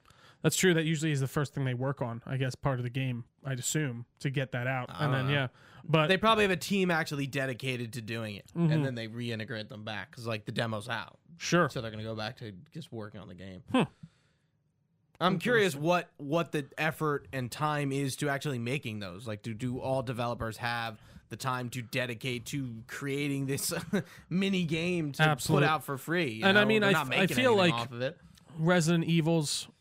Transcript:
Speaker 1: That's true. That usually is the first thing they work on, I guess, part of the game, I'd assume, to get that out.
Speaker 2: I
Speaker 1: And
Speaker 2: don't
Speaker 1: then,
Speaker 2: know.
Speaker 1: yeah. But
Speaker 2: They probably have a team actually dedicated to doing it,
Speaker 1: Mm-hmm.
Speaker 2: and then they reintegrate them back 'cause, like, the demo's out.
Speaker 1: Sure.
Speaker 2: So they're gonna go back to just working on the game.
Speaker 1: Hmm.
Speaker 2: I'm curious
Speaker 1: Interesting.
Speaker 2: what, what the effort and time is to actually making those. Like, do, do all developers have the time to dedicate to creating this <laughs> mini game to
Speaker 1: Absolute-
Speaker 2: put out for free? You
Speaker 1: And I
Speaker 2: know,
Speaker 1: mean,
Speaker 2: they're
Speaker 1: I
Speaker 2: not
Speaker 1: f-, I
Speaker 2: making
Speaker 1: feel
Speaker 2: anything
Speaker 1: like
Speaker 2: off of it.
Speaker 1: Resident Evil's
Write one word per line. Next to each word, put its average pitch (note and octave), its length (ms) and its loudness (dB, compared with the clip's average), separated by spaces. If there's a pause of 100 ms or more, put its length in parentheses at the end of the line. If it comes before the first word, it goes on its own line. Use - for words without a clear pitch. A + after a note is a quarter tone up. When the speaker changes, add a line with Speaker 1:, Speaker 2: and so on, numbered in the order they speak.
(440)
Speaker 1:
That's D#3 140 2
true. F#3 160 6
That D#3+ 100 4
usually D#3 300 0
is C3+ 80 0
the C3 60 0
first C#3+ 260 -2
thing C#3 100 -2
they B2+ 100 0
work C3 280 -2
on, A#2 240 -6
I - 100 -4
guess, C3 200 0
part C3+ 240 0
of A#2+ 40 -4
the B2 60 -4
game, B2 340 -2 (220)
I'd C3+ 140 -4
assume, B2 460 -2 (140)
to D3+ 100 -2
get C3 220 -2
that B2 160 -2
out. B2+ 220 -2
Speaker 2:
I - 160 -4
Speaker 1:
And C#3+ 80 2
Speaker 2:
don't C3 120 0
Speaker 1:
then, - 20 -2
Speaker 2:
know. C#3 60 2
Speaker 1:
yeah. C#3 140 2 (380)
But D#3 220 4
Speaker 2:
They F#3+ 100 4
probably G#3+ 280 4
have F#3+ 60 4
a F3+ 60 2
team F#3 340 0
actually D#3 360 0
dedicated B2+ 680 -4
to A#2+ 80 -8
doing A2 340 -6
it, - 100 -14 (100)
Speaker 1:
Mm-hmm. E3+ 160 4
Speaker 2:
and D3+ 140 4
then C3 100 -4
they A2+ 140 -6
reintegrate A2 580 -6
them G#2+ 160 -14
back G#2 280 -8
'cause, A#2 140 -14
like, A2 200 -4
the A2 80 -8
demo's A2 340 -2
out. A2 320 -8 (180)
Speaker 1:
Sure. F3 320 4
Speaker 2:
So C#3 120 -6
they're A2+ 100 -6
gonna G#2+ 120 -8
go A2+ 120 -6
back G#2+ 220 -6
to G#2+ 160 -12 (200)
just - 200 -14
working G#2+ 260 -10
on F2+ 80 -16
the F#2 80 -16
game. F#2 360 -14
Speaker 1:
Hmm. A3+ 120 6 (1400)
Speaker 2:
I'm E3 200 4
curious G#3 360 4
Speaker 1:
Interesting. D3 120 -2
Speaker 2:
what, F3 300 2
what D3+ 340 -2
the D3 140 -2 (120)
effort D3+ 540 -2
and B2 180 -4
time D3 420 -2
is C3+ 260 -2
to D3 120 -2
actually C#3 300 -2
making A#2 400 -4
those. G2 280 -10
Like, G#2+ 140 -6
do, A#2 120 -6
do B2 260 -4
all C3 220 -2
developers A#2 560 -4
have A#2 420 -4 (300)
the A#2 80 -10
time B2+ 320 -4
to B2 120 -6
dedicate B2 680 -4
to B2 400 -6
creating C#3 580 -4
this C#3 280 -2 (280)
<laughs> - 280 -12
mini F#3+ 360 0
game D#3+ 480 0
to D#3 100 2
Speaker 1:
Absolute- D#3 380 4
Speaker 2:
put D3 60 6
out D#3 180 2
for C3+ 120 -4
free? D3+ 340 0
You A2 140 0
Speaker 1:
And G3 120 8
I G#3 40 8
Speaker 2:
know, G#3 60 6
Speaker 1:
mean, A3 140 4
Speaker 2:
they're G3+ 80 6
Speaker 1:
I G3 40 6
Speaker 2:
not D3+ 140 2
Speaker 1:
f-, B2 60 -4
I C3 80 2
Speaker 2:
making E3+ 160 2
Speaker 1:
feel B3+ 220 6
Speaker 2:
anything F3+ 120 6
Speaker 1:
like - 20 4
Speaker 2:
off A#2+ 180 -2
of A#2+ 100 -8
it. C3+ 160 -4 (400)
Speaker 1:
Resident E3 480 4
Evil's E3 600 2 (140)